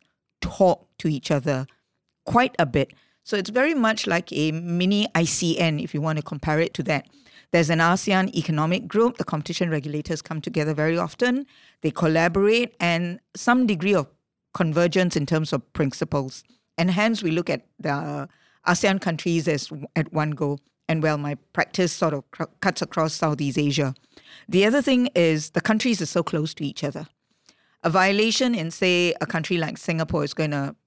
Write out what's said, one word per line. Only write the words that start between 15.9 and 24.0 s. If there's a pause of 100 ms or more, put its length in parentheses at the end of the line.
And
hence
we
look
at (120)
the (380)
asean
countries
as
w-,
at
one
go. (300)
And
well,
my (180)
practice
sort
of
cr-,
cuts
across
Southeast
Asia. (540)